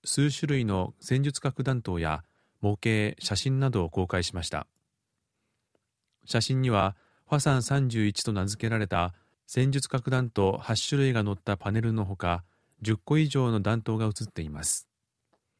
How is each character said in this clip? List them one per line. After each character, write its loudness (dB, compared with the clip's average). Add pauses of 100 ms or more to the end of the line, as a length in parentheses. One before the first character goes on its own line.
数 0
種 -4
類 0
の -2
戦 0
術 -2
核 -4
弾 0
頭 -2
や -2 (360)
模 0
型、 0
写 -4
真 0
な 2
ど 2
を -4
公 0
開 0
し -6
ま -6
し -8
た。 -6 (1600)
写 0
真 0
に 2
は、 2 (340)
フ 2
ァ 2
サ 4
ン 2
三 2
十 2
一 0
と -2
名 0
付 -6
け -2
ら 0
れ -2
た 0 (320)
戦 2
術 -2
核 -4
弾 0
頭 2
八 -4
種 2
類 2
が 2
載 0
っ -2
た -4
パ -4
ネ 2
ル 0
の 0
ほ -4
か、 -2 (380)
十 0
個 2
以 4
上 0
の 2
弾 0
頭 -2
が 0
写 -4
っ -6
て -10
い -6
ま -10
す。 -4 (720)